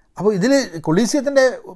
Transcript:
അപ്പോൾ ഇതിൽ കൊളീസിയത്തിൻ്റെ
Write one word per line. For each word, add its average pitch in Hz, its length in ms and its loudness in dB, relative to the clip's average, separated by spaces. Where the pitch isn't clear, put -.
അപ്പോൾ 208 160 0
ഇതിൽ 196 460 0
കൊളീസിയത്തിൻ്റെ 240 800 0